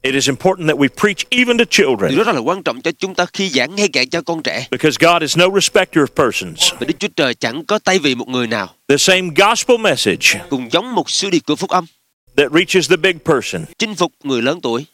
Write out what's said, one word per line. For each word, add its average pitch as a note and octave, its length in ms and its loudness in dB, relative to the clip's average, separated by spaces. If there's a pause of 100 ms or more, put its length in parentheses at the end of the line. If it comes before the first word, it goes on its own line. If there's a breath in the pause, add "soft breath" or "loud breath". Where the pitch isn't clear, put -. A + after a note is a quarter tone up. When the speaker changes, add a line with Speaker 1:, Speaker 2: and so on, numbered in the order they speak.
Speaker 1:
It C3 120 -2
is C3+ 140 0
important F3 400 0
that D3+ 100 2
we C#3+ 180 4
preach G3+ 200 0 (140)
even B3 280 2
to A#3 120 4
children C3 400 2
Speaker 2:
Điều C3+ 80 2
đó A3 60 2
rất G#3+ 100 0
là C3 60 -2
quan E3+ 220 -4
trọng C3 200 -4
cho E3 160 -2
chúng F#3+ 160 -6
ta F3+ 180 0
khi G3 160 -4
giảng C3 280 -2
ngay G3+ 120 0
cả B2+ 220 0
cho E3 120 -2
con D#3+ 200 -6
trẻ. A2 280 -6
Speaker 1:
because B2+ 300 0
God E3 220 4
is D#3 160 -2
no F3 60 6 (100)
respecter F#3 500 2
of C#3 200 0
persons. - 560 -2
Speaker 2:
Vì B2 60 -4
Đức - 120 -4
Chúa G3+ 180 -4
Trời C3 180 0
chẳng B2+ 300 -6
có G#3 140 -2
tay F#3+ 200 0
vì C#3 160 0
một A#2+ 140 -8
người B2+ 180 -4
nào. A2 280 -6 (140)
Speaker 1:
The C#3+ 80 4
same F#3 400 2
gospel A3 420 4
message B2+ 600 0 (100)
Speaker 2:
Cùng B2+ 220 -4
giống A3+ 220 -2
một F3 160 -2
sứ - 200 -4
điệp E3+ 160 2
của D3 100 0
phúc F#3+ 140 -6
âm E3+ 160 0 (500)
Speaker 1:
that C#3+ 160 4
reaches E3+ 380 2
the F3+ 60 6
big E3+ 280 0
person A#2 400 -2 (140)
Speaker 2:
chinh G#3+ 160 -4
phục E3+ 180 -2 (120)
người C3 180 -2
lớn D3+ 180 -2
tuổi B2 340 -4